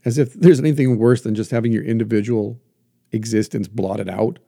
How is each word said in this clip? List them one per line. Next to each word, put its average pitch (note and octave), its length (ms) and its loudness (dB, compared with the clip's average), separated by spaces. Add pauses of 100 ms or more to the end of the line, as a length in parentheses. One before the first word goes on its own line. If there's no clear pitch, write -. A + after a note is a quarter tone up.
as B2 140 -2
if B2+ 160 0
there's E3 260 6
anything C#3 380 2
worse B2 240 2
than G#2+ 120 -4
just G#2 160 -6
having A#2 220 -2
your A2 120 -2
individual A2 760 -4 (500)
existence A2 560 -4
blotted G2 440 -6
out G2+ 380 -4